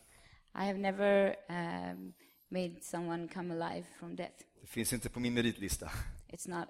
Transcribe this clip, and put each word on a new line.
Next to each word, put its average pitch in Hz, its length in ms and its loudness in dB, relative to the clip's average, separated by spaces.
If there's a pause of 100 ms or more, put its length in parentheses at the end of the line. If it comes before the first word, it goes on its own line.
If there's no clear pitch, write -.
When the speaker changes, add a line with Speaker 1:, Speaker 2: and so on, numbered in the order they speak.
(540)
Speaker 1:
I 190 120 0
have 196 120 0
never, 196 580 6 (120)
um, 180 640 -4 (360)
made 180 320 -2
someone 170 480 -2
come 175 260 -4 (100)
alive 170 220 -4 (120)
from 175 180 -8
death. - 280 -8 (160)
Speaker 2:
Det - 60 -18
finns 113 260 0
inte 120 180 -2
på 120 100 -4
min 120 140 2
meritlista. 101 560 2 (380)
Speaker 1:
It's - 200 -10 (100)
not 170 120 -4